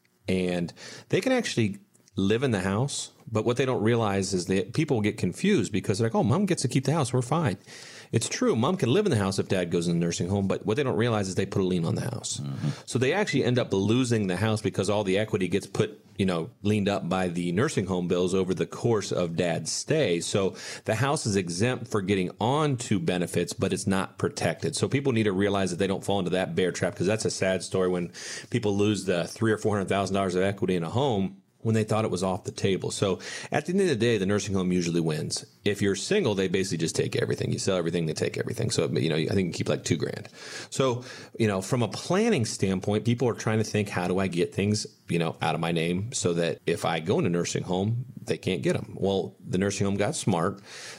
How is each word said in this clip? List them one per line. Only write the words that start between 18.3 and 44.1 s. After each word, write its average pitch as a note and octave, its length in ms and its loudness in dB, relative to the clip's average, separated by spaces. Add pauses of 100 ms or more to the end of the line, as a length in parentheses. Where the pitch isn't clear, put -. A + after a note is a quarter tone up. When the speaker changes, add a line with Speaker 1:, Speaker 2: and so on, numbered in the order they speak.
Speaker 1:
over F#2 200 0
the E2 100 -2
course A2+ 480 0
of E2+ 240 -2
dad's E2 340 -2
stay. A2 500 0
So G2 340 0 (320)
the G#2+ 80 0
house C#3 320 0
is G2 100 2
exempt G2+ 520 0
for G#2+ 120 0
getting F#2 300 2 (100)
on C#3 380 2
to G#2 200 0
benefits, F2 540 0
but F#2+ 220 0
it's F#2 120 -4
not F#2+ 300 0
protected. E2+ 580 -2
So G#2 140 0
people C3+ 240 0
need A2+ 120 2
to G#2 80 2
realize G2 360 2
that E2+ 100 -4
they F#2+ 80 2
don't F#2 160 -2
fall G2+ 160 0
into F2 120 -2
that F2 240 0
bear F2+ 180 2
trap, F2+ 240 -2
'cause F2 100 -2
that's A2 200 0
a - 40 -2
sad F#2+ 320 0
story F#2 280 0
when F2+ 200 -2 (380)
people G#2 260 0
lose G2+ 300 2
the F2 200 2
three A2 280 0
or G2 60 2
four G#2 180 0
hundred F#2+ 140 -2
thousand F#2+ 240 0
dollars G2 200 0
of F2+ 60 2
equity F#2 360 0
in E2 60 0
a E2 60 -4
home G#2+ 540 0 (200)
when A2 120 2
they A2 80 2
thought A2 220 0
it - 60 -2
was F2+ 120 -2
off F#2 220 -2
the - 80 -8
table. F2+ 400 0
So G2 260 0 (320)
at - 160 0
the F3 60 -2
end G3 80 4
of F#3+ 80 4
the C3+ 80 2
day, A#2 200 4
the F#2+ 80 0
nursing G2+ 300 2
home F#2 160 2
usually E2+ 300 2
wins. D#2 440 -2 (200)
If G#2 180 0
you're G2 140 4
single, D3 400 2
they F#2+ 100 2
basically F#2 320 0
just D#2+ 160 0
take - 220 0
everything. - 360 0
You E2+ 60 -2
sell F#2+ 180 0
everything, E2+ 300 0
they D2+ 60 0
take - 260 -4
everything. - 320 -2
So, - 200 0
you D2 180 0
know, D2+ 80 0
I D#2+ 100 0
think F#2 220 0
you E2 40 -6
keep, - 160 -4
like, D2 140 -2
two F2 140 0
grand. - 320 -6 (420)
So, B2 320 0 (340)
you A2 120 2
know, F#2+ 120 0
from B2 220 0
a G#2 60 0
planning F#3+ 560 0
standpoint, G2+ 600 0
people A#2+ 240 2
are G#2 60 2
trying A2 240 0
to G#2+ 60 2
think, G#2 240 0
"How F2+ 180 -2
do F#2 140 2